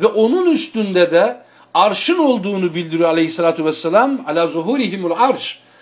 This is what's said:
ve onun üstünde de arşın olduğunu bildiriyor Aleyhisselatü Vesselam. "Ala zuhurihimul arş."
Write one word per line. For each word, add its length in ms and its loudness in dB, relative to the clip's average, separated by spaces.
ve 60 2
onun 440 2
üstünde 600 0
de 300 2
arşın 440 2
olduğunu 560 0
bildiriyor 340 -2
Aleyhisselatü 560 0
Vesselam. 640 0
"Ala 200 -2
zuhurihimul 720 -4
arş." 420 0